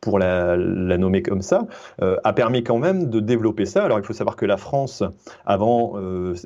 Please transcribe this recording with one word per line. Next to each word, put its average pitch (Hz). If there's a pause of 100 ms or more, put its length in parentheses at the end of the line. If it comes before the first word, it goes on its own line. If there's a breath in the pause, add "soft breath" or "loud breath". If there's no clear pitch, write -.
pour 101
la, 90
la 92
nommer 95
comme -
ça, 247 (360 loud breath)
euh, 92
a 98
permis 120
quand 117
même 175
de 113
développer 107
ça. 190
Alors, 120
il 98
faut -
savoir -
que -
la 123
France, 139 (440 loud breath)
avant, 110
euh, 92 (120)